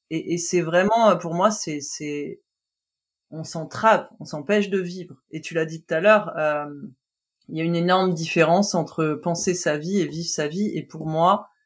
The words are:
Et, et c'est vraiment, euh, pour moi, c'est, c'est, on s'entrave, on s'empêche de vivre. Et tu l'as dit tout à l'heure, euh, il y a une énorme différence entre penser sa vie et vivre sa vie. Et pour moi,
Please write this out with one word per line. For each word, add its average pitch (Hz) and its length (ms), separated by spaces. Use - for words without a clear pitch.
Et, 160 240
et 170 60
c'est 170 240
vraiment, 202 480
euh, 175 60
pour 165 180
moi, 190 160
c'est, 156 300
c'est, 147 600
on 156 140
s'entrave, 175 640
on - 40
s'empêche 202 460
de 196 80
vivre. 175 380
Et 160 120
tu - 100
l'as 165 140
dit 160 180
tout - 80
à 160 80
l'heure, 202 380
euh, 151 260
il 160 100
y - 20
a 160 40
une 170 120
énorme 185 380
différence 165 600
entre 156 480
penser 170 320
sa 156 220
vie 180 240
et 156 60
vivre 160 220
sa 151 200
vie. 196 260
Et 151 120
pour 160 200
moi, 170 440